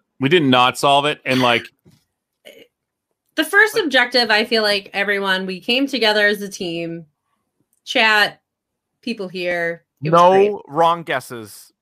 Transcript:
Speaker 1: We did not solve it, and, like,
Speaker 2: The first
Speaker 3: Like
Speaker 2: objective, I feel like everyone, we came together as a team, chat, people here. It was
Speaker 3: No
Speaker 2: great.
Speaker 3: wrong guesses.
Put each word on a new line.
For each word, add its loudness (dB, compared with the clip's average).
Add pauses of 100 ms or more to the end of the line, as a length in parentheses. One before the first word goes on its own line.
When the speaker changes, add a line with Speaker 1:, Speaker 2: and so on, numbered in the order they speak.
(180)
Speaker 1:
We 0
did 4
not 4
solve 2
it, -4
and, -2
like, 2 (1700)
Speaker 2:
The -2
first 2
Speaker 3:
Like 0
Speaker 2:
objective, 0
I 2
feel -2
like -4
everyone, -4
we -10
came -2
together 0
as -2
a -10
team, -10 (800)
chat, 0 (600)
people -10
here. -6 (180)
It -4
was 6
Speaker 3:
No 8
Speaker 2:
great. 2
Speaker 3:
wrong 0
guesses. -10